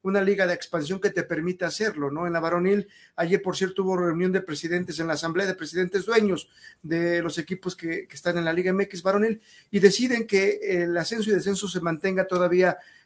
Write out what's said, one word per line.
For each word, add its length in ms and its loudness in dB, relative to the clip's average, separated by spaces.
una 180 0
liga 260 2
de 60 0
expansión 480 -4
que 80 2
te 140 -2
permita 440 -4
hacerlo, 440 -2
¿no? 140 -4
En 60 -2
la 80 0
varonil, 480 2
ayer, 240 2
por 160 -4
cierto, 260 0
hubo 140 0
reunión 340 2
de 100 0
presidentes 600 -2
en 60 -4
la 60 -2
asamblea 320 0
de 100 -2
presidentes 500 -2
dueños 420 2
de 400 0
los 160 -2
equipos 380 -4
que, 320 -8
que 80 -14
están 220 -2
en 80 -2
la 80 0
Liga 160 0
M 140 2
X 200 -6
varonil 380 0
y 100 0
deciden 460 4
que 360 2
el 360 0
ascenso 320 0
y 40 4
descenso 340 2
se 140 -4
mantenga 440 0
todavía 520 2